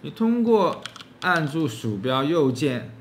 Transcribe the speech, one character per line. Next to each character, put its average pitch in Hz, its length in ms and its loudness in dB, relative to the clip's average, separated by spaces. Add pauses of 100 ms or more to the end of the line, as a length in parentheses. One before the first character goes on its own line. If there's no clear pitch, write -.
你 156 60 -10
通 233 320 0
过 214 400 2 (380)
按 175 260 2
住 151 220 0
鼠 113 300 -4
标 131 260 0
右 147 280 2
键 123 500 -2